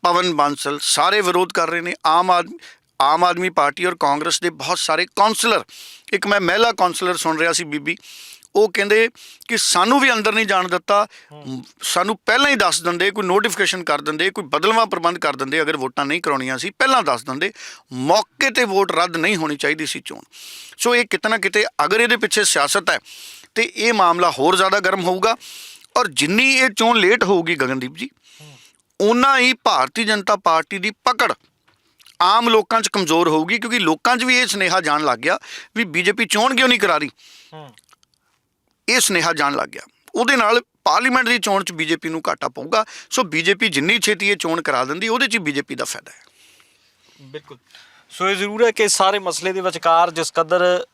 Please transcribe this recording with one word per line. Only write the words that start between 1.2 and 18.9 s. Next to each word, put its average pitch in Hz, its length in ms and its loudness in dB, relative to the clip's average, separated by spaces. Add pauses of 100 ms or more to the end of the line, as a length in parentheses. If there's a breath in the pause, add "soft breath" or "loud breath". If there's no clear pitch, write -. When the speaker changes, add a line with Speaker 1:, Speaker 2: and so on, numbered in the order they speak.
Speaker 1:
ਵਿਰੋਧ 180 320 0
ਕਰ 170 160 0
ਰਹੇ 165 120 -4
ਨੇ। 170 140 -8 (120)
ਆਮ 175 240 2
ਆਦਮੀ, 180 280 0 (420 loud breath)
ਆਮ 151 240 2
ਆਦਮੀ 180 260 0
ਪਾਰਟੀ 151 340 0
ਔਰ 180 160 0
ਕਾਂਗਰਸ 151 400 -2
ਦੇ 175 100 -2
ਬਹੁਤ 156 280 -6
ਸਾਰੇ 165 280 -2
ਕੌਂਸਲਰ, 208 580 0 (480 loud breath)
ਇੱਕ 202 140 -2
ਮੈਂ 202 140 2
ਮਹਿਲਾ 202 320 2
ਕੌਂਸਲਰ 180 440 0
ਸੁਣ 160 220 -4
ਰਿਹਾ 165 140 0
ਸੀ 170 120 -2
ਬੀਬੀ, 151 320 -8 (600 loud breath)
ਉਹ 208 180 4
ਕਹਿੰਦੇ 214 340 2 (400 loud breath)
ਕਿ 233 80 -2
ਸਾਨੂੰ 214 440 2
ਵੀ 262 120 4
ਅੰਦਰ 214 200 0
ਨਹੀਂ 220 140 0
ਜਾਣ 185 220 0
ਦਿੱਤਾ, 202 380 0 (260 loud breath)
Speaker 2:
ਹੂੰ। 131 320 -12 (180)
Speaker 1:
ਸਾਨੂੰ 190 340 -2 (100)
ਪਹਿਲਾਂ 269 240 4
ਹੀ 277 40 4
ਦੱਸ 185 280 2
ਦਿੰਦੇ, 175 280 0
ਕੋਈ 202 160 -4
ਨੋਟੀਫਿਕੇਸ਼ਨ 190 580 0
ਕਰ 147 160 0
ਦਿੰਦੇ, 156 300 -2
ਕੋਈ 190 140 -8
ਬਦਲਵਾਂ 190 420 0
ਪ੍ਰਬੰਧ 175 320 -2
ਕਰ 147 180 -2
ਦਿੰਦੇ, 135 260 -4
ਅਗਰ 151 140 -2
ਵੋਟਾਂ 135 300 -4
ਨਹੀਂ 151 140 -4
ਕਰਾਉਣੀਆਂ 131 380 -4
ਸੀ 175 120 -8
ਪਹਿਲਾਂ 262 320 0
ਦੱਸ 127 220 -2
ਦਿੰਦੇ, 147 280 -6 (400 loud breath)
ਮੌਕੇ 170 580 0
'ਤੇ 247 140 0
ਵੋਟ 196 280 0